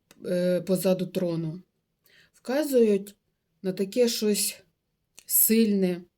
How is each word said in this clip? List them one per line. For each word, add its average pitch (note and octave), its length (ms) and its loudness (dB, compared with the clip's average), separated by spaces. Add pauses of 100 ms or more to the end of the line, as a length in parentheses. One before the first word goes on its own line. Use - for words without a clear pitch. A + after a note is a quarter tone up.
(260)
е, F3+ 340 0
позаду F#3 460 0
трону E3+ 560 -4 (720)
вказують A#3+ 840 0 (460)
на F#3 100 -4
таке G3+ 360 0
щось G#3+ 540 -2 (640)
сильне, G3 760 2 (160)